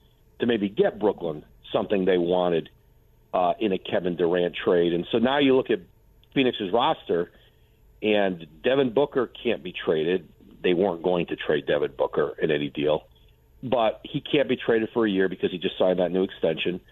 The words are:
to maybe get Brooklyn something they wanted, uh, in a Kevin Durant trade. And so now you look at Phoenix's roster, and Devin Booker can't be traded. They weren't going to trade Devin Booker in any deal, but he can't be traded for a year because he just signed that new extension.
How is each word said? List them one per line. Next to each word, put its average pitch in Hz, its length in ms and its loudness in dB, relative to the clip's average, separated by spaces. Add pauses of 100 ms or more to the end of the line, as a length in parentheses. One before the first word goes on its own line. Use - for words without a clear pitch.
(380)
to 117 80 -2
maybe 107 220 0
get 170 300 0
Brooklyn 87 460 -2 (280)
something 101 340 0
they 92 120 4
wanted, 87 520 2 (640)
uh, 90 240 2
in 107 140 0
a 92 60 -2
Kevin 90 380 -4
Durant 87 380 0
trade. 87 380 2
And 85 200 -2
so 123 60 0
now 131 200 2
you 135 180 4
look 127 140 0
at 101 100 2 (540)
Phoenix's 113 380 0
roster, 113 580 0 (720)
and 98 440 0 (160)
Devin 131 280 2
Booker 131 360 0 (160)
can't 107 200 -2
be 90 100 -10
traded. 85 560 -2 (340)
They 90 120 2
weren't 85 280 0
going 87 240 0
to 78 100 -6
trade 76 300 -2
Devin 73 300 0
Booker - 440 -2
in 85 100 0
any 73 180 -2
deal, 73 360 -2 (580)
but 117 420 0
he - 160 -8
can't 131 280 0
be 123 80 0
traded 113 360 0
for 117 140 2
a 107 40 0
year 95 180 2
because 92 220 -2
he 92 80 -6
just 87 200 -4
signed 92 200 2
that 87 140 0
new 92 100 2
extension. 90 580 -2 (120)